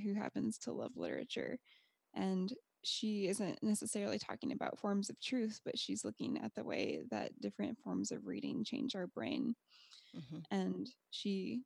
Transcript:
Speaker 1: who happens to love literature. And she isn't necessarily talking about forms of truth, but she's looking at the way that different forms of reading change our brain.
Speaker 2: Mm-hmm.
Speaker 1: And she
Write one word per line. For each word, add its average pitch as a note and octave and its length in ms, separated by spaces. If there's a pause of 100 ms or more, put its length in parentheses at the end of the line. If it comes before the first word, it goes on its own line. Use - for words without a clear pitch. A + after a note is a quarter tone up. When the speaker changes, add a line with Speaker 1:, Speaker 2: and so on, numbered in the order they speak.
Speaker 1:
who G3+ 100
happens - 460
to - 140
love - 240
literature. - 640 (540)
And F#3+ 380 (320)
she G#3 440
isn't G3 360
necessarily G#3 560
talking - 320
about - 260
forms G3+ 320
of A3 120
truth, A3 420
but - 160
she's - 240
looking - 400
at A2 100
the - 100
way - 480
that - 280
different - 400
forms - 320
of - 160
reading - 360
change - 320
our F3+ 120
brain. - 480 (600)
Speaker 2:
Mm-hmm. D#3 240 (120)
Speaker 1:
And F#3 380 (220)
she G3 540